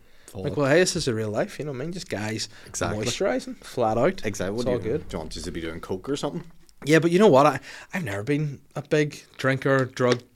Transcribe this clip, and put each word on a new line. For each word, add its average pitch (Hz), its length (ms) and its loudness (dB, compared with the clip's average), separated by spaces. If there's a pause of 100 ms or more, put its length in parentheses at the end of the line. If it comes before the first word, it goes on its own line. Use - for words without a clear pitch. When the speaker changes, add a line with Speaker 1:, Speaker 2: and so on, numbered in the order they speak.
(280)
Speaker 1:
Thought. 95 180 -10
Speaker 2:
like, 143 120 -4
well, 143 120 2
hey, 156 100 6
this 185 160 2
is 156 120 -2
a 123 60 0
real 110 160 -2
life, 131 300 -4
you 135 60 -8
know 151 80 -8
what 123 80 -8
I - 40 -6
mean? 170 80 -8
Just 185 160 -12
guys - 400 -6 (160)
Speaker 1:
Exactly. 104 400 -4
Speaker 2:
moisturising, 247 580 -2
flat 113 360 0
out. 175 260 0
Speaker 1:
Exactly. 101 300 -4
What 120 60 -2
Speaker 2:
It's 123 40 -4
Speaker 1:
do 127 60 0
Speaker 2:
all 123 60 0
Speaker 1:
you, 113 200 -4
Speaker 2:
good. - 120 -8
Speaker 1:
do - 60 -8
you 87 40 -6
want 80 180 -10
us - 60 -10
to 87 80 -6
be 85 100 -8
doing 80 180 -8
coke 95 300 -8
or 139 80 -2
something? 165 260 -6 (420)
Speaker 2:
Yeah, 156 140 6
but 170 120 2
you 175 80 4
know 214 80 8
what? 143 180 10
I, 131 140 4 (340)
I've 185 100 -4
never 101 200 -6
been 143 360 -2 (160)
a 143 60 -4
big 151 400 0 (160)
drinker, 135 480 2
drug 123 360 2 (140)